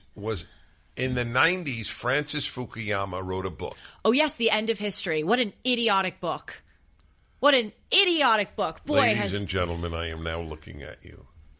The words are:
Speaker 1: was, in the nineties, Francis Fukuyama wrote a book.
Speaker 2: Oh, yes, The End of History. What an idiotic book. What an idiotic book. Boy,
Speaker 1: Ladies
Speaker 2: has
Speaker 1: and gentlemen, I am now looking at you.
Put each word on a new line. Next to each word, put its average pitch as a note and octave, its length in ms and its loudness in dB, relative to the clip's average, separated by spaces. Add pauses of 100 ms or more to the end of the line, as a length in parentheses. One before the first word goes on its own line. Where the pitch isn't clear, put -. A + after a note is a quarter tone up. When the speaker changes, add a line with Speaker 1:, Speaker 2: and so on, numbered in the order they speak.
(140)
Speaker 1:
was, G2+ 320 -4 (500)
in B2+ 180 -2
the A#2+ 120 0
nineties, C3+ 640 0
Francis C#3+ 580 -2
Fukuyama G2+ 760 -2
wrote F#2 220 -2
a F#2 60 -4
book. E2+ 260 -8 (260)
Speaker 2:
Oh, A3 100 4
yes, C#4+ 240 2
The A3+ 140 0
End A3 200 0
of G#3 80 -2
History. F3 460 -2
What A3+ 160 2
an G#3+ 120 -2 (120)
idiotic G#3+ 560 0
book. - 420 -6 (840)
What C#4+ 80 8
an A#3 200 2 (200)
idiotic C#4+ 640 4
book. F3 300 -2
Boy, C#4+ 140 4
Speaker 1:
Ladies A3 180 4
Speaker 2:
has G3 160 -2
Speaker 1:
and G3+ 120 -2
gentlemen, E2+ 460 0
I E2 160 -2
am E2 160 -6
now E2 160 -2
looking D#2 420 -10
at - 220 -14
you. D2+ 220 -18 (340)